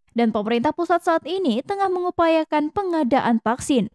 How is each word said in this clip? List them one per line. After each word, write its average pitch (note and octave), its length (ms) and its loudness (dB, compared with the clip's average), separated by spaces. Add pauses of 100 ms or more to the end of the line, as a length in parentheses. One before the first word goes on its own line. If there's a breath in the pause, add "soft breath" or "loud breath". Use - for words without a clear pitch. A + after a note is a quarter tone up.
(140)
Dan A#3 200 0
pemerintah A#3 400 0
pusat F4 320 0
saat E4 200 2
ini D#4 360 -2
tengah G4 280 -2
mengupayakan D#4+ 840 0
pengadaan D4 640 0
vaksin. A#3+ 560 0